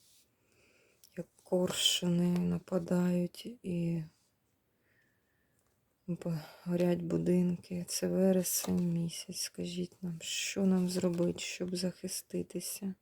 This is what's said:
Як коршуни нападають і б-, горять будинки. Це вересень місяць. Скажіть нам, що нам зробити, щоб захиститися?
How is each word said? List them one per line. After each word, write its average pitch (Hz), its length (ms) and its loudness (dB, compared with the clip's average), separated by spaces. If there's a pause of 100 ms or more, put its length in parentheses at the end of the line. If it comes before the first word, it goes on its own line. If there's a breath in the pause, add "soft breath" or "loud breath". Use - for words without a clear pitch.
(1160 soft breath)
Як 175 100 -8 (160)
коршуни 175 960 2
нападають 180 1080 0
і 170 580 -4 (2000 soft breath)
б-, 170 380 -4 (200 loud breath)
горять 175 380 2
будинки. 175 840 2
Це - 200 -2
вересень 180 840 2
місяць. 170 480 -4
Скажіть 175 640 -6
нам, 170 180 -6
що - 460 -2
нам 185 220 4
зробити, 175 500 0
щоб - 380 -6
захиститися? 180 1300 -6